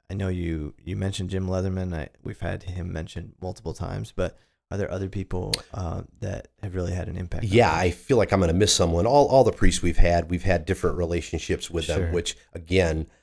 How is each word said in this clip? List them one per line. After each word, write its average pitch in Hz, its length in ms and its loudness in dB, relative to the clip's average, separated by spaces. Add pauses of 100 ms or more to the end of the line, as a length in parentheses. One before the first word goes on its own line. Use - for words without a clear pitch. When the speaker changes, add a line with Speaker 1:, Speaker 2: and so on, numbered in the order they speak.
(100)
Speaker 1:
I 101 40 -8
know 98 140 -4
you, 82 460 -4 (100)
you 92 120 -8
mentioned 95 340 -4
Jim 95 180 -4
Leatherman. 92 460 -2
I, 76 160 -8 (120)
we've - 180 -10
had 92 240 -6
him 90 280 -8
mentioned 87 480 -10
multiple - 320 -8
times, 95 420 -8
but 90 220 -4 (340)
are 92 80 -6
there 98 120 -4
other 95 180 -4
people, 95 440 -6 (220)
uh, 92 280 -6 (180)
that 98 280 -8 (140)
have 92 120 -8
really 90 180 -4
had 90 160 -6
an 90 80 -8
impact 90 280 -6
on 98 60 -2
Speaker 2:
Yeah, 98 240 6
Speaker 1:
you? 87 140 2
Speaker 2:
I - 20 0
feel - 280 0
like 98 140 2
I'm 98 80 4
gonna 85 120 4
miss 98 200 4
someone. 85 340 2
All, 139 220 6
all 131 160 8
the 107 80 2
priests - 300 4
we've 85 140 2
had, 85 340 6
we've 90 140 -2
had 87 220 2
different 90 300 0
relationships 85 760 -4
with 82 160 -4
Speaker 1:
Sure. 87 120 -2
Speaker 2:
them, 85 140 -2
which, 85 240 -2 (160)
again, 82 540 0 (160)